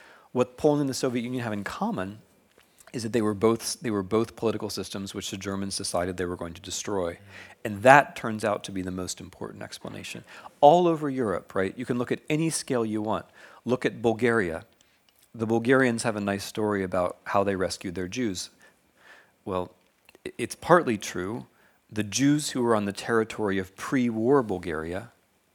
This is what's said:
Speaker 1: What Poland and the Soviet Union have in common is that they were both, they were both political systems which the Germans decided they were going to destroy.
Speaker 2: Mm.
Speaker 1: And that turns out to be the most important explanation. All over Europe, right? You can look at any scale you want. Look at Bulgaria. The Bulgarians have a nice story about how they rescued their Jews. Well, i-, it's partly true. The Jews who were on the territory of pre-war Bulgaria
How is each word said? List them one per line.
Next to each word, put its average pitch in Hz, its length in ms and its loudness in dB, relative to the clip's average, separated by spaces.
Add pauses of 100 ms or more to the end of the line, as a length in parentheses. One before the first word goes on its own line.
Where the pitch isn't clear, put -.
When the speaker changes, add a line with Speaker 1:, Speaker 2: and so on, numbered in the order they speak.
(320)
Speaker 1:
What 123 240 0
Poland 147 260 4
and 139 80 0
the 127 40 -2
Soviet 120 300 -2
Union 123 200 -6
have 117 80 -4
in 101 140 -4
common 110 540 -6 (760)
is 113 100 -6
that 110 80 -4
they 117 100 2
were 107 120 2
both, 113 480 2
they 123 100 -4
were 98 160 -2 (100)
both 113 200 -2
political 107 320 -2
systems 98 440 -8
which 98 160 -8
the - 60 -8
Germans 98 400 -6
decided 90 400 -2
they 87 180 -4
were 87 40 -8
going 85 160 -8
to 85 80 -18
destroy. 92 540 -4
Speaker 2:
Mm. - 40 -18 (460)
Speaker 1:
And 101 180 -6
that 135 320 8
turns 110 300 -4
out 104 180 0
to - 80 -10
be 95 100 -6
the 92 100 -6 (120)
most - 160 -10
important 90 420 -14
explanation. - 640 -12 (380)
All 175 260 10
over 156 220 0
Europe, 123 440 -2
right? 95 240 0
You 127 80 -6
can 123 120 -2
look 123 160 -2
at 110 160 -4
any 156 200 0
scale 123 360 -2
you 107 160 -2
want. 107 240 -2 (400)
Look 123 200 0
at 120 160 -2
Bulgaria. 110 640 0 (720)
The 113 100 -4
Bulgarians 117 580 2
have 113 120 0
a 101 180 -2
nice 101 120 -4
story 104 380 -2
about 90 420 -2
how 101 180 2
they 98 120 0
rescued 92 380 -4
their 92 140 -6
Jews. 101 420 -6 (960)
Well, 92 240 -4 (560)
i-, - 120 -10
it's 120 180 -6
partly 143 420 4
true. 98 480 -6 (460)
The 107 120 -2
Jews 139 480 2
who 127 120 0
were 117 120 4
on 104 100 0
the 101 80 -4
territory 107 680 -2
of 92 160 -8
pre-war 123 680 2
Bulgaria 90 680 -4 (440)